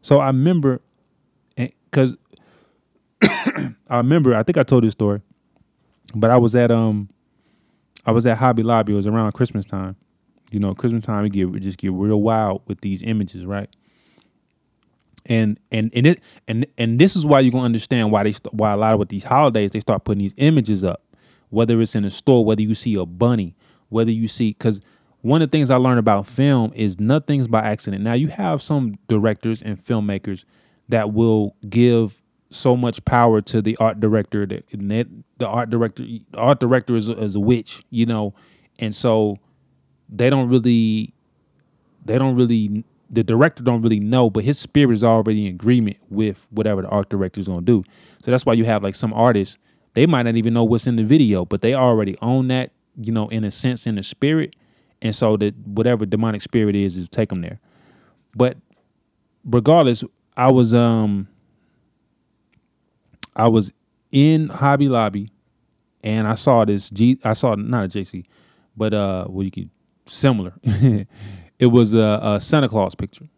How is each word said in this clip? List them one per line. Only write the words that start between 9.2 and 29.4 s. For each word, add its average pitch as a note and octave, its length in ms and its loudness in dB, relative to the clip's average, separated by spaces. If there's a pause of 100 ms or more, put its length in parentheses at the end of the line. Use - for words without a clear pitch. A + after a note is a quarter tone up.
Christmas G#2 320 -4
time. F#2+ 320 -10 (540)
You G#2 80 -4
know, G2 140 -2
Christmas A2+ 300 -4
time, G#2 200 -4
we G#2+ 60 0
get, F#2+ 220 -2
we G2+ 80 -8
just F#2+ 180 -8
get F#2+ 140 -6
real G#2 300 0
wild G#2+ 440 -2
with G2+ 140 -12
these F#2+ 240 -8
images, G#2 420 -6
right? G2+ 240 -10 (1600)
And, A2+ 340 0 (120)
and, A2 220 -2
and A#2+ 140 4
it, E3+ 140 2 (260)
and, A#2 180 -2 (120)
and A#2 200 0
this F#3+ 200 4
is D3+ 80 -2
why C#3+ 160 6
you're B2+ 100 4
gonna B2+ 140 -2
understand A2+ 460 0
why G#2 120 2
they G#2+ 80 0
st-, - 220 -12
why G#2+ 180 0
a G2+ 60 0
lot A2 160 2
of G#2+ 60 2
with G#2 100 -4
these G2+ 160 -10
holidays, A#2+ 460 2
they G#2+ 100 -8
start G2+ 240 -2
putting G2+ 140 -2
these G2 180 -4
images A2 480 2
up, - 180 -6 (460)
whether A2+ 320 2
it's A2 120 -2
in G#2 120 0
a G2 40 -4
store, A#2+ 360 2
whether G#2+ 160 0
you G#2+ 120 0
see G#2+ 220 -4
a F#2 100 -4
bunny, F#2+ 480 -2 (360)
whether A2+ 220 0
you A2+ 160 -2
see, G#2+ 260 -4
'cause G#2+ 260 -2 (420)
one D3 200 2
of D3 100 0
the D#3+ 60 0
things C#3 120 0
I C3 60 4
learned B2+ 240 4
about G#2 260 2
film C3 480 0
is G2+ 260 -4
nothing's C3+ 480 0
by A2+ 140 0
accident. G#2+ 420 -6
Now, A2+ 100 -2
you C#3 160 0
have E3+ 320 -4
some B2+ 360 -4 (100)
directors A2 540 -2